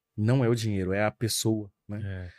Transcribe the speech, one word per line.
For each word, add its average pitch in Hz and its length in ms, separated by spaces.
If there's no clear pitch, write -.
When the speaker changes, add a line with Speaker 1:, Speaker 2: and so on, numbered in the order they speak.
Speaker 1:
Não 120 260
é 117 60
o 117 60
dinheiro, 101 400
é 104 100
a 107 60
pessoa, 110 600
né? 104 160
Speaker 2:
É. 92 360